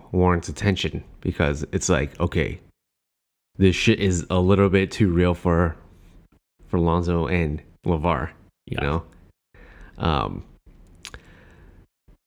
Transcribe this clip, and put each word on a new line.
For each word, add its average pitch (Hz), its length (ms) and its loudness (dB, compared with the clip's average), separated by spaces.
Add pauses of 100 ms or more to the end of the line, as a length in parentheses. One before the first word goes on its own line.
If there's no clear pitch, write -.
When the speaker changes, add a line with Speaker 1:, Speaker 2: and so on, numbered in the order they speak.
(140)
Speaker 1:
warrants 90 340 2
attention 92 560 -2 (160)
because 73 540 -2
it's 95 160 -2
like, 73 320 -2
okay, - 400 -2 (960)
this 95 180 4
shit - 240 2
is 92 300 0
a 90 100 0
little 95 300 4
bit 95 200 2
too 101 220 0
real 87 220 2
for, 85 420 0 (920)
for 92 120 -2
Lonzo 85 460 0
and 80 340 -2 (280)
LeVar, 78 420 0 (380)
you - 120 -8
Speaker 2:
Yeah. 71 80 -2
Speaker 1:
know? 80 160 -2 (920)
Um, 52 460 -4 (1800)